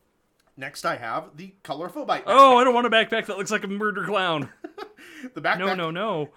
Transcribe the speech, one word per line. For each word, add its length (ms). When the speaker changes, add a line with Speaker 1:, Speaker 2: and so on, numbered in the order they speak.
Speaker 1:
Next, 260
I 120
have 400
the 260
Colorful 420
Bite 220
Speaker 2:
Oh, 60
Speaker 1:
backpack. 280
Speaker 2:
I 40
don't 100
want 120
a 40
backpack 360
that 120
looks 120
like 140
a 40
murder 380
clown. 480
Speaker 1:
<laughs> 60
The 60
backpack, 180
Speaker 2:
No, 160
no, 160
no. 460